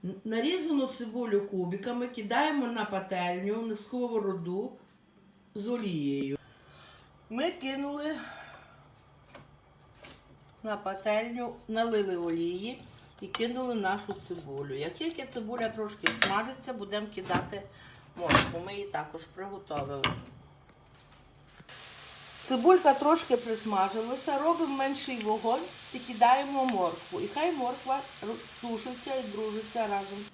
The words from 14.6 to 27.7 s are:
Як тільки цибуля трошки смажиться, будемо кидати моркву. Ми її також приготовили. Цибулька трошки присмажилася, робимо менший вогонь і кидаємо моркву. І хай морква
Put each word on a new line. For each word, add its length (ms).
Як 200
тільки 400
цибуля 340
трошки 440
смажиться, 500
будемо 340
кидати 560
моркву. 500
Ми 60
її 140
також 360
приготовили. 680
Цибулька 460
трошки 420
присмажилася, 1000
робимо 380
менший 460
вогонь 380
і 40
кидаємо 680
моркву. 560
І 140
хай 180
морква 480